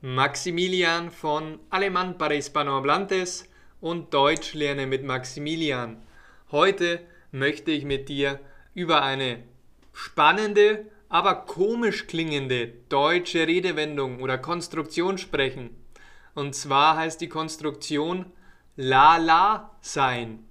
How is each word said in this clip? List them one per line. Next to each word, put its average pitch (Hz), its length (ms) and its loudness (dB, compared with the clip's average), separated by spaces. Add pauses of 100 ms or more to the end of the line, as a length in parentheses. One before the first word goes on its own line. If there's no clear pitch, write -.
Maximilian 170 1080 -2
von 156 480 -6 (100)
Alemán 185 480 -2
para 151 160 0
Hispanohablantes 151 1160 -2 (300)
und 165 340 -6
Deutsch 147 400 2
lerne 143 320 -4
mit 131 200 -4
Maximilian. 131 960 -6 (480)
Heute 175 480 2 (320)
möchte 147 400 -2
ich 143 140 -2
mit 139 240 -4
dir 139 320 -2 (320)
über 165 280 2
eine 135 440 -2 (480)
spannende, 208 920 4 (200)
aber 180 280 2
komisch 220 720 -2
klingende 139 600 -2 (220)
deutsche 165 580 2
Redewendung 151 760 -2
oder 131 160 -2
Konstruktion 170 800 -4
sprechen. 135 520 -4 (680)
Und 143 200 -6
zwar 147 420 4
heißt 160 240 -6
die 165 80 -8
Konstruktion 156 960 -4 (500)
la 135 400 6
la 170 640 2
sein. 120 720 -4